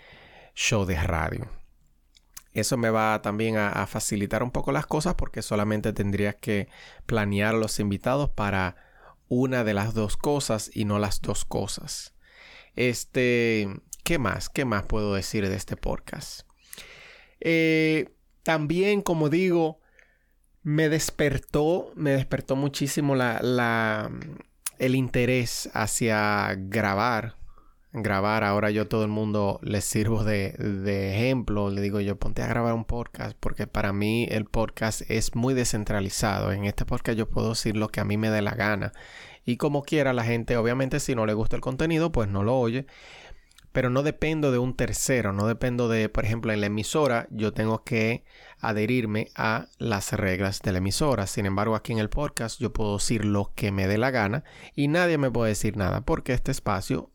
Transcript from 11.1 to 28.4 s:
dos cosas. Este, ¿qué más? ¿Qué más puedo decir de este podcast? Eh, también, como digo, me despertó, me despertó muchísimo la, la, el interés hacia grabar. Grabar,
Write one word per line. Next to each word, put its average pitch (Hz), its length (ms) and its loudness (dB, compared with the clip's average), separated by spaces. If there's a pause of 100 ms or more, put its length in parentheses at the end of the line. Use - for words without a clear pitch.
dos - 240 -2
cosas. - 720 -6 (600)
Este, 120 920 2 (340)
¿qué 165 160 2
más? 98 300 -2
¿Qué - 160 -2
más 107 200 0
puedo 104 280 0
decir 98 340 -2
de 95 80 0
este - 220 -6
podcast? - 720 -8 (920)
Eh, 160 760 2 (260)
también, 175 600 2
como 160 260 2
digo, 170 520 2 (800)
me 151 260 2
despertó, 151 1080 0
me 147 180 0
despertó 131 440 0
muchísimo 139 580 0
la, 123 280 2
la, 113 680 0 (680)
el 127 180 2
interés 123 800 0
hacia 107 800 2
grabar. 107 800 0 (540)
Grabar, 104 540 0